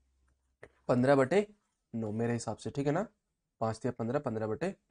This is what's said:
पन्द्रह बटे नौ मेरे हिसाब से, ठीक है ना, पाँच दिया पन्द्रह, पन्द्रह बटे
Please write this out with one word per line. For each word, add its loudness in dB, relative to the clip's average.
पन्द्रह 4
बटे 4
नौ -4
मेरे 0
हिसाब -4
से, -8
ठीक -2
है 0
ना, -2
पाँच -2
दिया -4
पन्द्रह, -4
पन्द्रह -4
बटे -4